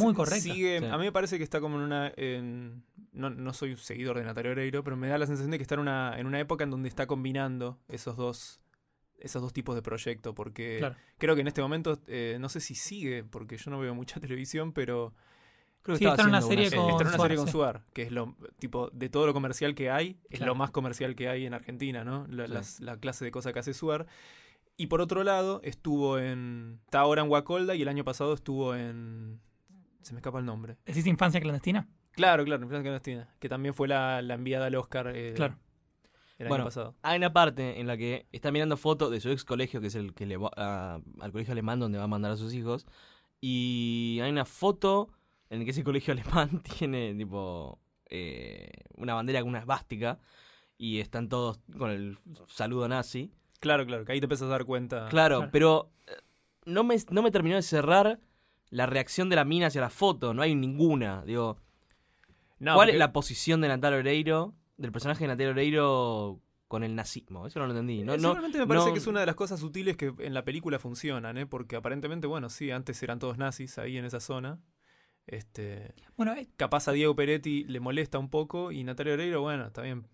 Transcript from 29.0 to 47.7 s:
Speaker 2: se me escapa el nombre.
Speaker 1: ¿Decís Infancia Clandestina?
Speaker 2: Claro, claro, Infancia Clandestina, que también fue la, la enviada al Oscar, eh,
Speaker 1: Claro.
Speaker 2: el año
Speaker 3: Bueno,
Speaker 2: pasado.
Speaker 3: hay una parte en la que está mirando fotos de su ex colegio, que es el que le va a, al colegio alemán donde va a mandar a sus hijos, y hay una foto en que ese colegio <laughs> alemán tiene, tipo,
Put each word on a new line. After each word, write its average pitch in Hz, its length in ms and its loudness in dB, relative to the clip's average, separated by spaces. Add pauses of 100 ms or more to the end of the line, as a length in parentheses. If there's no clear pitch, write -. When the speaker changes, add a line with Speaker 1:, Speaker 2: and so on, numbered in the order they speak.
Speaker 2:
se - 120 -16
me 117 60 -10
escapa 127 200 -6
el 127 60 -4
nombre. 110 300 -8 (100)
Speaker 1:
¿Decís 160 220 0
Infancia 175 320 4
Clandestina? 156 480 0 (240)
Speaker 2:
Claro, 170 320 8
claro, 143 200 0
Infancia 143 200 -6
Clandestina, 127 460 -6 (100)
que - 80 -6
también 135 260 -2
fue 139 140 0
la, 131 340 2
la 123 120 -4
enviada 131 320 -2
al 131 100 0
Oscar, 123 400 -4
eh, 117 220 -8
Speaker 1:
Claro. 143 200 0 (800)
Speaker 2:
el 120 100 -8
año - 20 2
Speaker 3:
Bueno, 135 160 2
Speaker 2:
pasado. 117 360 -6
Speaker 3:
hay 170 160 2
una 175 140 2
parte 135 480 4
en 120 80 -6
la 120 80 -2
que 120 380 -4
está 143 180 -4
mirando 151 240 2
fotos 151 340 2
de 113 120 -2
su 131 80 -2
ex 135 160 -2
colegio, 123 340 -2
que 107 80 -4
es 101 80 -6
el 101 180 -6
que 104 120 -8
le 98 100 -4
va 98 220 -4
a, 95 420 -4 (220)
al 101 100 -10
colegio 110 220 -4
alemán 117 260 -2
donde 110 180 0
va 101 60 -4
a 104 40 -2
mandar 104 260 0
a - 20 -4
sus 110 180 -6
hijos, 120 320 -4 (540)
y 120 800 0
hay 135 100 0
una 147 140 0
foto 196 680 2 (360)
en 113 140 -4
que 117 80 -2
ese 139 120 -2
colegio 139 280 0 (100)
<laughs> 156 300 2
alemán 170 100 -2 (160)
tiene, 123 380 -2
tipo, 92 640 -6 (300)